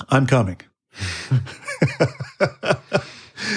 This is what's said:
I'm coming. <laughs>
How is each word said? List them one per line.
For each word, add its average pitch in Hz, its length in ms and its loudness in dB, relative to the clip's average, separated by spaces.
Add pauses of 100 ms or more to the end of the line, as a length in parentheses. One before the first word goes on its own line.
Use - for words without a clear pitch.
I'm 135 180 4
coming. 104 340 2 (340)
<laughs> - 1200 -2 (1400)